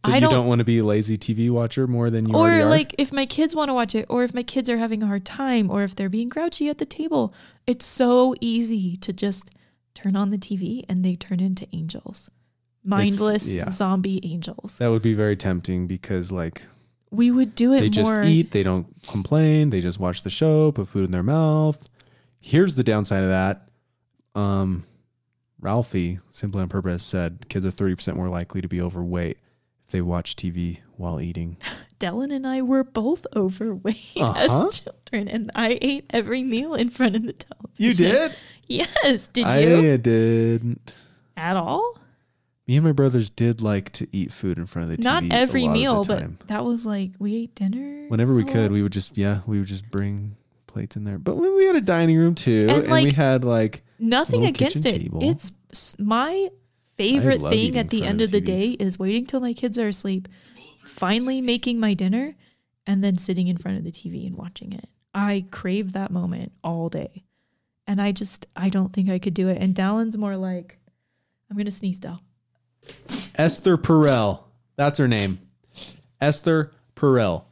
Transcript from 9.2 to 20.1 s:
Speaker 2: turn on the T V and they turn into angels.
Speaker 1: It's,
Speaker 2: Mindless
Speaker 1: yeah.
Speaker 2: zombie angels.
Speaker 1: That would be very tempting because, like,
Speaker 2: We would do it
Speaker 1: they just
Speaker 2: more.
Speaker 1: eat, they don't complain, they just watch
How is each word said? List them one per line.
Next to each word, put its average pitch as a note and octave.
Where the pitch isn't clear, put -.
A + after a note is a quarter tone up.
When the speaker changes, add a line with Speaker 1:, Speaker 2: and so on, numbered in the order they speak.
Speaker 2:
turn G3
on G3
the G#3
T G3
V G3+
and F#3
they F3+
turn F3
into F#3+
angels. -
Speaker 1:
It's, -
Speaker 2:
Mindless G3+
Speaker 1:
yeah. F#2+
Speaker 2:
zombie F#3+
angels. E3+
Speaker 1:
That A#2+
would A2+
be A2+
very G#2
tempting F2+
because, F2+
like, E2+
Speaker 2:
We A#3
would B3
do A#3+
it C4+
Speaker 1:
they G#3
just G#3+
Speaker 2:
more. G#3+
Speaker 1:
eat, D#3+
they G2+
don't F#2
complain, D3+
they G2
just F2+
watch F2+